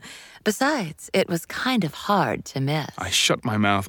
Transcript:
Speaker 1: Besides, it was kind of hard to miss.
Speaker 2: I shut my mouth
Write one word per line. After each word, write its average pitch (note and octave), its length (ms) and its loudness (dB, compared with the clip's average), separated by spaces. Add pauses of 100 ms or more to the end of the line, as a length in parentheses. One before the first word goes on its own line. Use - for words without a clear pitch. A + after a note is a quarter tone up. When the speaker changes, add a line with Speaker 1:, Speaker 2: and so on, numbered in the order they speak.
(420)
Speaker 1:
Besides, G#3+ 720 -2
it F#3+ 140 2
was E3+ 180 -2
kind B3 380 0
of D3 100 -4
hard E3+ 520 0
to - 140 -6
miss. C#3 380 0
Speaker 2:
I F#2 120 -6
shut - 340 2
my A2 120 0
mouth G2+ 320 2